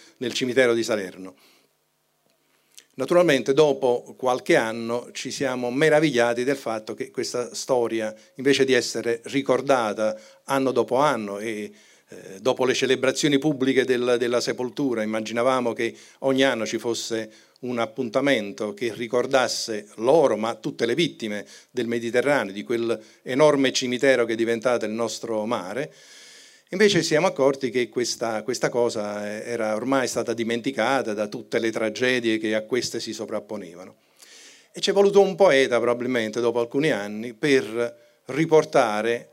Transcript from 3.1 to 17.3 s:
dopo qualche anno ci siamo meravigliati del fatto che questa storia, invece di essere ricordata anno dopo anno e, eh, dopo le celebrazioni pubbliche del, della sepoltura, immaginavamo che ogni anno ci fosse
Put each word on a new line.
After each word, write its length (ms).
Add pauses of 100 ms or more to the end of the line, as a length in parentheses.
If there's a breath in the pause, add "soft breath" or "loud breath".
dopo 640
qualche 380
anno 560
ci 180
siamo 400
meravigliati 760
del 120
fatto 360
che 180
questa 440
storia, 600 (200 loud breath)
invece 320
di 80
essere 500
ricordata 880 (300 loud breath)
anno 280
dopo 240
anno 420
e, 340 (400 soft breath)
eh, 280
dopo 260
le 80
celebrazioni 640
pubbliche 480
del, 320
della 240
sepoltura, 600
immaginavamo 720
che 240 (220 loud breath)
ogni 260
anno 220
ci 100
fosse 560 (280 loud breath)